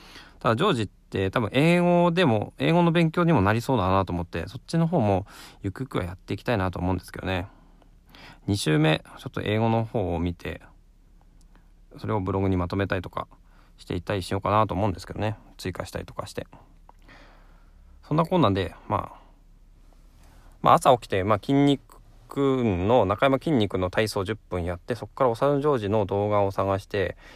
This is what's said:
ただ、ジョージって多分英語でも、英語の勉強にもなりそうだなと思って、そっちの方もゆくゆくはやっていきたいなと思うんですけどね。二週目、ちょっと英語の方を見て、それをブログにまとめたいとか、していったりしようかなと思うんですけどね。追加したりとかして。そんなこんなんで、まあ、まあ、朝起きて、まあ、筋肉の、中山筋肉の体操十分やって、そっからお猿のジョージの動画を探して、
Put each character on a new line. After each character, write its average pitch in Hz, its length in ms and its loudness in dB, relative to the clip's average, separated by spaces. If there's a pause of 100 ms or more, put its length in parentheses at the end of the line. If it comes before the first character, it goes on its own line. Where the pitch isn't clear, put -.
(400)
た 123 100 0
だ、 113 60 2
ジ 131 80 0
ョ 214 60 2
ー 185 40 2
ジ 117 100 -2
っ 95 40 -6
て - 440 -4
多 - 80 0
分 107 140 -2
英 170 260 4
語 175 320 4
で 180 120 2
も、 110 360 2
英 143 120 2
語 170 120 4
の 170 80 4
勉 165 200 2
強 180 120 0
に 165 100 4
も 117 80 4
な 98 100 4
り 113 100 0
そ 135 140 -2
う - 20 0
だ 92 120 0
な 95 160 2
と 87 80 -6
思 85 100 -4
っ - 20 -6
て、 - 220 -10
そ - 120 -14
っ - 80 -20
ち 165 100 -2
の 165 80 2
方 165 160 0
も 98 240 2 (380)
ゆ 98 80 -4
く - 100 -12
ゆ 127 60 -8
く - 100 -6
は 110 60 -4
や 87 100 -8
っ - 40 -16
て - 180 -8
い - 20 -12
き - 60 -16
た 123 100 0
い 110 40 2
な 92 120 0
と 87 80 -8
思 87 140 -2
う - 20 0
ん 90 60 -2
で - 40 -14
す - 80 -20
け - 80 -12
ど - 80 -8
ね。 92 200 -4 (1000)
二 101 120 0
週 151 200 0
目、 156 260 2 (140)
ち - 80 -16
ょ - 20 -10
っ - 40 -12
と - 100 -8
英 104 160 -2
語 113 120 0
の 113 160 0
方 107 280 -4
を 82 60 -2
見 85 160 -2
て、 - 260 -12 (1400)
そ - 80 -12
れ 107 80 -2
を 107 80 0
ブ 95 100 -2
ロ 95 100 0
グ 98 60 2
に 95 100 2
ま 90 100 -2
と 92 80 -4
め 98 100 0
た 95 100 -2
い 90 60 -4
と - 80 -12
か、 - 180 -10 (500)
し - 80 -20
て - 80 -6
い 92 40 -4
っ 87 40 -6
た 104 140 -4
り 92 80 -4
し - 80 -8
よ 98 80 -2
う - 20 -10
か 98 80 -2
な 107 180 2
と 92 60 -6
思 95 120 -2
う 107 40 0
ん 90 40 -4
で - 60 -10
す - 80 -16
け - 60 -12
ど - 60 -10
ね。 107 180 -4 (200)
追 90 160 -8
加 - 120 -10
し - 60 -18
た - 80 -8
り 87 60 -12
と - 80 -20
か - 140 -10
し - 60 -18
て。 - 140 -10 (1600)
そ 151 60 -4
ん 151 40 2
な 165 80 2
こ 185 120 0
ん 170 40 4
な 110 80 4
ん 98 40 2
で、 92 200 -2 (140)
ま - 260 -4
あ、 - 60 -20 (1400)
ま - 100 6
あ、 - 40 10
朝 160 220 4
起 - 100 -10
き - 0 -
て、 95 160 -2
ま 104 120 2
あ、 104 40 -4
筋 - 140 -2
肉 143 280 4 (540)
の、 120 680 2
中 107 220 0
山 135 100 2
筋 165 140 -2
肉 107 260 2
の 92 120 -2
体 110 180 0
操 101 160 -4
十 92 120 -4
分 90 280 -8
や 87 120 -4
っ - 40 -16
て、 - 160 -8
そ 107 100 -12
っ - 40 -20
か - 160 0
ら 123 40 4
お 117 60 0
猿 143 200 2
の 139 60 -2
ジ 147 60 0
ョ 147 80 2
ー - 20 -2
ジ 104 120 -2
の 104 160 2
動 101 240 -2
画 104 120 2
を 98 100 0
探 98 280 -2
し - 60 -14
て、 95 320 -4 (180)